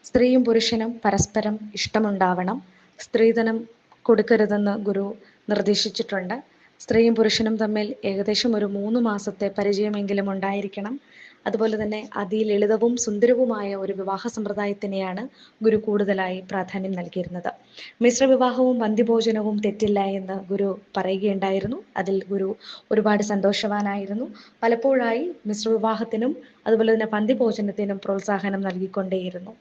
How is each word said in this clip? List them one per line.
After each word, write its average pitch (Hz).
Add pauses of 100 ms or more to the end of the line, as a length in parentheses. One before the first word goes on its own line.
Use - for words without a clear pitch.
സ്ത്രീയും 254
പുരുഷനും 226
പരസ്പരം 214 (160)
ഇഷ്ടമുണ്ടാവണം. 196 (400)
സ്ത്രീധനം 226 (500)
കൊടുക്കരുതെന്ന് 208
ഗുരു 196 (420)
നിർദ്ദേശിച്ചിട്ടുണ്ട്. 196 (440)
സ്ത്രീയും 233
പുരുഷനും 220
തമ്മിൽ 214 (100)
ഏകദേശം 208
ഒരു 208
മൂന്ന് 202
മാസത്തെ 202
പരിചയമെങ്കിലും 202
ഉണ്ടായിരിക്കണം. 196 (520)
അതുപോലെ 214
തന്നെ 214
അതിലളിതവും 214
സുന്ദരവുമായ 226
ഒരു 196
വിവാഹ 190
സമ്പ്രദായത്തിനെയാണ് 202 (380)
ഗുരു 220
കൂടുതലായി 196
പ്രാധാന്യം 190
നൽകിയിരുന്നത്. 175 (520)
മിശ്ര 240
വിവാഹവും 254
പന്തിഭോജനവും 214
തെറ്റില്ല 208
എന്ന് 190 (160)
ഗുരു 196 (160)
പറയുകയുണ്ടായിരുന്നു. 196 (180)
അതിൽ 190
ഗുരു 190 (420)
ഒരുപാട് 208
സന്തോഷവാനായിരുന്നു. 202 (360)
പലപ്പോഴായി 240 (120)
മിശ്ര 214
വിവാഹത്തിനും 220 (320)
അതുപോലെ 226
തന്നെ 220
പന്തിഭോജനത്തിനും 208
പ്രോത്സാഹനം 196
നൽകിക്കൊണ്ടേയിരുന്നു. 185